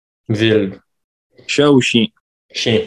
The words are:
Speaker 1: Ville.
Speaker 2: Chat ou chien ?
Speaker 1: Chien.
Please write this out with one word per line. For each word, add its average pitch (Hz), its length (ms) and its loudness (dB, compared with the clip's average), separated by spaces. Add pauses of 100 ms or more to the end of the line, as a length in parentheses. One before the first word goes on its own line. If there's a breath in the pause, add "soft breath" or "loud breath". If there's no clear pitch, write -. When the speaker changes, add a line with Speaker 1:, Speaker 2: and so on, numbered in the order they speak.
(280)
Speaker 1:
Ville. 104 500 -2 (680)
Speaker 2:
Chat 147 240 2
ou 135 100 4
chien ? 117 260 0 (440)
Speaker 1:
Chien. 110 360 -2